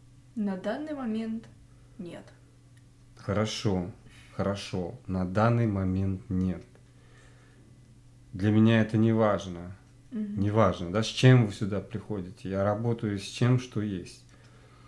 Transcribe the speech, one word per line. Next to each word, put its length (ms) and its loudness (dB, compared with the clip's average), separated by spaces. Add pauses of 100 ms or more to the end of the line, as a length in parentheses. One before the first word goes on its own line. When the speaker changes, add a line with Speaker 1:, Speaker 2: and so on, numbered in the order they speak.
(340)
Speaker 1:
На 220 -4
данный 380 -6
момент 520 -6 (520)
нет. 260 -14 (920)
Speaker 2:
Хорошо, 760 -2 (460)
хорошо. 720 -4
На 180 -2
данный 420 2
момент 640 -2
нет. 360 -2 (1700)
Для 180 2
меня 300 6
это 160 0
не 160 4
важно. 600 0 (400)
Speaker 1:
Мгм. 280 -6
Speaker 2:
Не 100 0
важно, 420 2
да, 100 0
с 40 -4
чем 400 6
вы 60 -6
сюда 280 -6
приходите. 720 -10
Я 140 -2
работаю 540 -2
с 60 -8
чем, 340 2
что 240 -6
есть. 420 -8 (640)